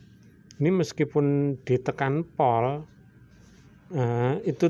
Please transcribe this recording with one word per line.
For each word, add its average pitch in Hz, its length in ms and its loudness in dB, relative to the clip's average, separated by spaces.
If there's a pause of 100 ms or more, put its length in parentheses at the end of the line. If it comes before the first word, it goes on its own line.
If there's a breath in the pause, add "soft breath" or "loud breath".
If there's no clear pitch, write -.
(580)
Ini 147 160 2
meskipun 143 880 0
ditekan 139 720 -2
pol, 131 480 2 (1120)
eh, 123 480 0
itu 170 280 0